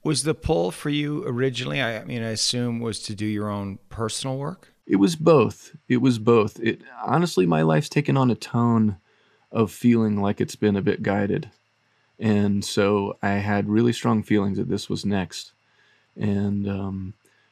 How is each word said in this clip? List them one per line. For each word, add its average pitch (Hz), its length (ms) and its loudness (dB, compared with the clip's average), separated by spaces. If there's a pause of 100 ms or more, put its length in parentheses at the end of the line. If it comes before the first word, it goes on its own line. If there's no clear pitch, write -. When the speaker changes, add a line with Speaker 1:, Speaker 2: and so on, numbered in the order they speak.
Speaker 1:
Was 147 200 -2
the 151 100 0
pull 170 380 -2
for - 180 -8
you 147 380 -2
originally, 131 540 -2
I, 113 180 -4
I 110 60 -14
mean, 120 180 -6
I 113 60 -4
assume, 120 500 -2
was 113 220 -4
to 107 140 -8
do 107 100 -4
your 104 240 -2
own 101 280 -6 (120)
personal 131 480 -6
work? 156 340 -10 (160)
Speaker 2:
It - 80 2
was 190 200 4
both. 156 600 4 (120)
It 127 100 2
was 120 200 4
both. 107 420 4
It, - 220 -2 (220)
honestly, 170 420 2
my 160 160 4
life's 156 280 2
taken 147 280 0
on 127 140 4
a 104 40 2
tone 113 600 0 (540)
of 110 200 0
feeling 110 500 2
like 98 200 0
it's - 140 -2
been 104 200 2
a 98 60 0
bit - 220 0
guided. 101 480 -2 (680)
And 104 440 0
so 101 580 0
I 101 120 0
had 101 360 0
really 117 240 2
strong 110 300 0
feelings 101 340 0
that 92 120 -4
this 98 200 -6
was 101 160 -6
next. 98 460 -4 (640)
And, 101 520 -2
um, 98 460 -8 (380)